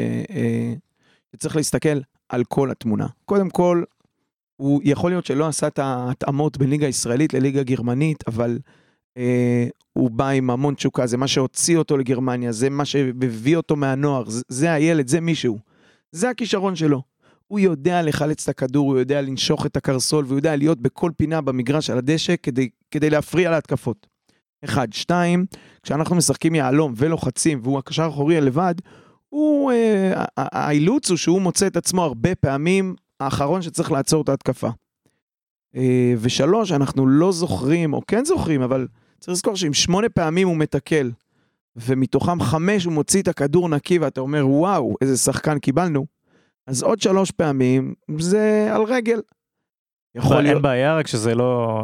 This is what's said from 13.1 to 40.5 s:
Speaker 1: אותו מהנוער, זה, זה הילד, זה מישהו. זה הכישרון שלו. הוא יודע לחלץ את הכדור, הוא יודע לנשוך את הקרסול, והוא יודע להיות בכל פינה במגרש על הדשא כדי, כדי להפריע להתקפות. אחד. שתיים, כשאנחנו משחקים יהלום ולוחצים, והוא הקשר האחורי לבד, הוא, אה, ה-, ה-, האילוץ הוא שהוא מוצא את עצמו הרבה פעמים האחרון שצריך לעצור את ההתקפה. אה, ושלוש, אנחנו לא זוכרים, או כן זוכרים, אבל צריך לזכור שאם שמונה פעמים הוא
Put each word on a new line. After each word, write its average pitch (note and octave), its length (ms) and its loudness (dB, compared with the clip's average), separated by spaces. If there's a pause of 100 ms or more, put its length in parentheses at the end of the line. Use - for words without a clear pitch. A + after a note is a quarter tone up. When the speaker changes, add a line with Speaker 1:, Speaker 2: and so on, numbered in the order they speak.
Speaker 1:
אותו D#3+ 180 0
מהנוער, C3+ 540 -2
זה, A#2 180 -4
זה D3 260 -2
הילד, D3+ 340 2
זה C#3+ 140 0
מישהו. B2+ 380 -2 (520)
זה F#3 180 -2
הכישרון G3 460 -2
שלו. D3 260 2 (460)
הוא G3+ 120 -4
יודע F3 420 2
לחלץ D3+ 420 -2
את - 60 -6
הכדור, C#3 420 0
הוא C3 80 2
יודע C#3 220 0
לנשוך C#3 440 -2
את C#3+ 120 -4
הקרסול, C3+ 500 0
והוא C3+ 100 0
יודע D3+ 180 0
להיות D3+ 240 0
בכל D3 380 -2
פינה D#3 240 -2
במגרש C3+ 480 -2
על A#2 80 0
הדשא D3+ 460 0
כדי, B2+ 260 0 (220)
כדי D3+ 180 2
להפריע D#3 420 0
להתקפות. C#3+ 560 -4 (580)
אחד. A#2 280 -2
שתיים, F3 520 0 (380)
כשאנחנו D#3 320 -2
משחקים D#3+ 400 0
יהלום C#3 420 2
ולוחצים, D3+ 680 0
והוא C3+ 160 0
הקשר D3+ 240 -4
האחורי D3+ 380 2
לבד, E3 340 2 (540)
הוא, C#4+ 420 2
אה, G#3+ 500 2
ה-, - 200 -6
ה-, C#3 260 -4
האילוץ D#3+ 420 2
הוא E3+ 80 2
שהוא F3+ 240 2
מוצא F#3 260 0
את E3+ 100 -2
עצמו F3+ 260 0
הרבה C#3+ 320 -2
פעמים E3 600 0 (240)
האחרון C#3+ 420 -2
שצריך D#3+ 300 -4
לעצור D3 320 0
את - 60 -2
ההתקפה. C3 400 -2 (1080)
אה, B2+ 420 4
ושלוש, E3 540 0
אנחנו C3+ 360 2
לא D#3 240 4
זוכרים, D#3+ 600 0
או B2 140 -4
כן A#3 180 0
זוכרים, E3 360 0
אבל B2+ 260 -2 (320)
צריך - 120 -10
לזכור F#3+ 240 -2
שאם E3 180 -2
שמונה G3 360 2
פעמים F3 380 0
הוא E3 100 0